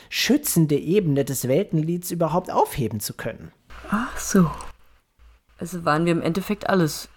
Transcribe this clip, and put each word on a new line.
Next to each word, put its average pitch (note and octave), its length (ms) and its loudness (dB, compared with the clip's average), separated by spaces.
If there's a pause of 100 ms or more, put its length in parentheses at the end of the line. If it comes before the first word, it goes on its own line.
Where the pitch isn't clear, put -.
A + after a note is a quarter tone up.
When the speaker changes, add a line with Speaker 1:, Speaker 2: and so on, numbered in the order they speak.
Speaker 1:
schützende E3 680 2
Ebene D3+ 480 2
des C3 240 -4
Weltenlieds E3 600 0
überhaupt E3+ 380 -2
aufheben A2+ 520 -2
zu - 120 -8
können." - 380 -10 (400)
Speaker 2:
Ach A#3 260 -4
so. F3 320 4 (1080)
Also F3 260 -10
waren D#3+ 220 2
wir E3+ 80 4
im E3 80 0
Endeffekt F#3 480 -2
alles, E3+ 480 2